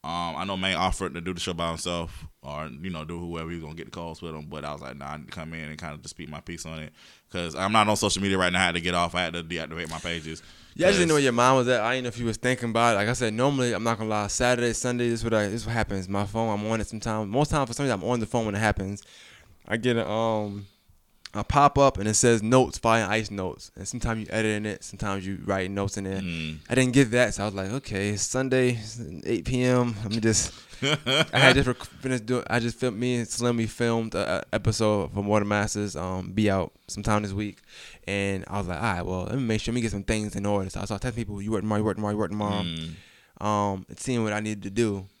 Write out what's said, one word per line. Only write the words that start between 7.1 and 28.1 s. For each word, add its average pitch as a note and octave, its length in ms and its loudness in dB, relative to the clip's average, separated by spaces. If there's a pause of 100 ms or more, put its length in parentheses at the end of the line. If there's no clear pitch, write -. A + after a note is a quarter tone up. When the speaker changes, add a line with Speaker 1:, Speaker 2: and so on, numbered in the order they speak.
Speaker 1:
'cause E2+ 240 -6
I'm F#2+ 160 -2
not G#2+ 160 8
on G#2+ 100 4
social G2 240 0
media G2 160 2
right F2+ 160 4
now. F#2 100 4
I - 40 6
had E2+ 80 2
to F2 60 2
get F2 160 0
off. F2 180 0
I F2+ 80 0
had E2+ 120 -2
to E2+ 100 -6
deactivate D#2+ 460 -8
my D#2+ 100 -8
pages. D#2+ 420 -6 (320)
Speaker 2:
Yeah, F3 140 4
I - 20 8
just G3 80 4
didn't F3 120 4
know - 20 6
Speaker 1:
'Cause D3+ 60 6
Speaker 2:
where C#3+ 40 6
your C3 100 6
mind B2+ 260 8
was B2 100 4
at. A#2+ 140 4
I A#2 120 2
didn't B2+ 100 -2
know B2 40 -4
if A#2 100 -8
you A#2 80 -2
was A2 120 0
thinking B2 320 0
about A#2 240 6
it. - 20 4
Like G#2 120 4
I A#2+ 40 2
said, A#2 220 0
normally, B2+ 400 2
I'm G2 100 -2
not A2+ 140 0
gonna A2 120 -4
lie, G#2 160 0
Saturday, A#2+ 460 2
Sunday, A#2+ 360 0
this A#2 120 0
is - 40 -4
what B2+ 100 0
I, G#2+ 100 4
this G#2 160 -2
is - 60 -8
what A#2 80 -2
happens. G2 340 -2
My G2+ 180 0
phone, G#2+ 320 -2
I'm G#2 80 -4
on A2 140 0
it G2+ 80 -4
sometimes. A2 420 -4
Most C#3 220 2
times, C#3 160 0
for A#2 60 -8
some C#3+ 100 -2
reason, A2+ 180 0
I'm F#2+ 60 -2
on A#2+ 100 2
the A2 80 -2
phone A#2 200 0
when G2+ 100 -2
it - 20 0
happens. G2+ 460 0 (640)
I A2+ 80 0
get A#2 200 2
a, A2+ 140 0
um, G#2+ 560 0 (680)
a G#2 80 -2
pop C#3+ 360 6
up C#3 180 6
and G2+ 100 -2
it G#2+ 60 2
says A2+ 300 4
notes, A#2 340 4
fire A2+ 280 4
and F#2 60 -2
ice G#2+ 200 0
notes, F#2+ 440 -6
and - 140 -10
sometimes A2+ 320 -4
you G#2 80 -8
edit A2 260 0
in G#2+ 120 -4
it, - 180 -6
sometimes G2 420 -4
you G2 200 -4
write F#2+ 240 0
notes G2 260 -2
in G2 80 -4
there. F#2+ 160 -4
Speaker 1:
Mm. D#2+ 380 -4 (100)
Speaker 2:
I A#2+ 60 0
didn't B2+ 180 4
get B2+ 200 6
that, A#2+ 200 4
so G2 120 -2
I - 20 0
was G2+ 80 -4
like, F#2+ 160 -4
"Okay, G#2 400 -4